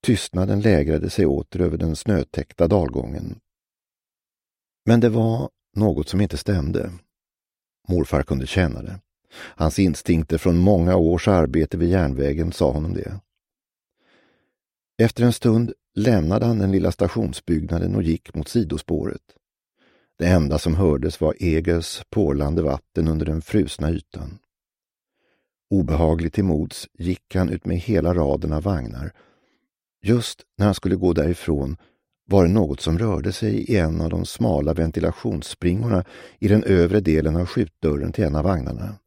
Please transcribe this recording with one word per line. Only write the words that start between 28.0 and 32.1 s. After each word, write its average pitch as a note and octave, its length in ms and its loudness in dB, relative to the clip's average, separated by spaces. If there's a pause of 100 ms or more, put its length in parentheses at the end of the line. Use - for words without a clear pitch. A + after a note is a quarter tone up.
raden D2+ 380 0
av D2+ 100 -2
vagnar. C2+ 500 -6 (880)
Just A2+ 400 0 (160)
när G2+ 80 2
han G2 80 2
skulle F#2+ 220 -2
gå F2 160 2
därifrån D2+ 640 -2 (500)